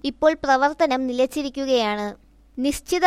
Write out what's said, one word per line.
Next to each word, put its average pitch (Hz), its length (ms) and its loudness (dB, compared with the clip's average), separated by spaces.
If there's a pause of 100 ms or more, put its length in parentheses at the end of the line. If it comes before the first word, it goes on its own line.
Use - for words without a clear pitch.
ഇപ്പോൾ 302 320 0
പ്രവർത്തനം 277 680 2
നിലച്ചിരിക്കുകയാണ്. 254 1040 -2 (500)
നിശ്ചിത 285 500 -2